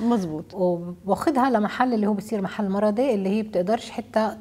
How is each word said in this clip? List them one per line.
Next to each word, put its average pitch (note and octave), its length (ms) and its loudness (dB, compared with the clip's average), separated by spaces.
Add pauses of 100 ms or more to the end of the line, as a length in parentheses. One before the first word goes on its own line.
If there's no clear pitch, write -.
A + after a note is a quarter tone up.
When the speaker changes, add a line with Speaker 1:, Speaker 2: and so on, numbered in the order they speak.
Speaker 1:
مزبوط. F#3 520 -2
Speaker 2:
وواخدها F#3 960 0
لمحل A#3 440 2
اللي G#3 120 2
هو G#3 80 2
بصير G3+ 280 -4
محل F#3+ 260 -4
مرضي G#3+ 460 2
اللي F#3+ 140 0
هي G#3+ 140 0
بتقدرش G#3+ 480 -2
حتى - 500 -2